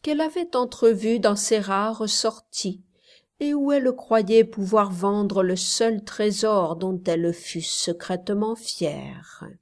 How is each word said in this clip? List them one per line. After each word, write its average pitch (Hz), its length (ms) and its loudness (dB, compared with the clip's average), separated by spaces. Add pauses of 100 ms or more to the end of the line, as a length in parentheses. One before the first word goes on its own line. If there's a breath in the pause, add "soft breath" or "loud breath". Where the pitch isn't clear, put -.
qu'elle 302 220 -2
avait 339 340 -4
entrevue 233 640 2
dans 202 160 4
ses 214 220 2
rares 208 500 -2
sorties, - 760 -4 (580 soft breath)
et 294 120 -2
où 285 200 0
elle 262 200 2
croyait 226 520 4
pouvoir 208 460 2
vendre 196 520 0
le 185 140 2
seul 220 460 0
trésor 208 760 0
dont 185 280 -2
elle 170 300 0
fût - 260 -8
secrètement 190 960 -4
fière. 147 880 -8 (180)